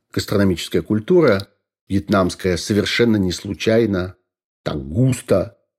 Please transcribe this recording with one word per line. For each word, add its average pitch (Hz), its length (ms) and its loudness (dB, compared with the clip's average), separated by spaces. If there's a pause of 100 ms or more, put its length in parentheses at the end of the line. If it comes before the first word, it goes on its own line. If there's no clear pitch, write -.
(100)
гастрономическая 95 680 0
культура 110 680 2 (400)
вьетнамская 95 680 0
совершенно 110 600 0
не 92 160 0
случайно 101 840 -2 (460)
так 73 260 -8
густо 107 680 0 (200)